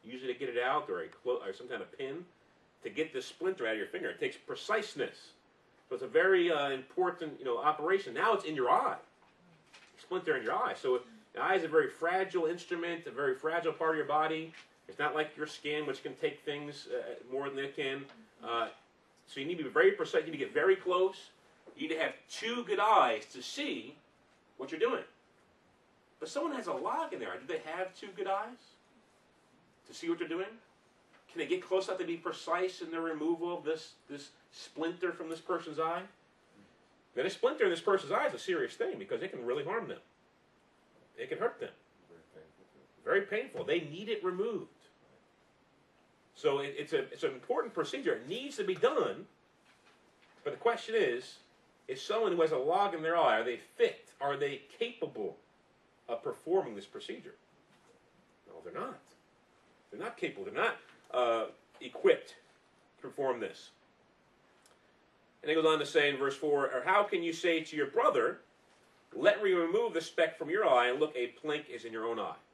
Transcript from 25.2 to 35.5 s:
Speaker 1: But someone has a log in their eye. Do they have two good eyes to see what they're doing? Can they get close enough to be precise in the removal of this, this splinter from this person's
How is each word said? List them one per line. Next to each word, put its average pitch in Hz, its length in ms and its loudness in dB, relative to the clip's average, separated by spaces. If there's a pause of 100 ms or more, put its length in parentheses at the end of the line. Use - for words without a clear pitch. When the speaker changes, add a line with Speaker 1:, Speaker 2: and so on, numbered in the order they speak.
Speaker 1:
But 156 80 -10
someone 302 260 -2
has 240 140 -6
a 151 60 -2
log 202 400 -2
in - 60 -8
their - 100 -6
eye. - 80 -8
Do - 100 -14
they 160 140 -4 (100)
have 185 240 -6
two 202 200 -14
good 190 120 -6
eyes 214 480 -6 (1120)
to - 60 -20
see 165 160 -6
what 165 100 0
they're 170 80 -4
doing? 185 240 -4 (800)
Can 165 80 -8
they 143 80 -2
get 180 160 0
close 190 240 0
enough 185 120 -4
to 170 60 -2
be 165 120 -4
precise 175 640 -2
in 160 100 -8
the 165 80 -4
removal 165 580 -2
of 143 60 -10
this, 160 300 -4 (160)
this 143 220 -12 (200)
splinter 170 600 -4
from 160 160 -10
this 160 100 -8
person's 160 400 -6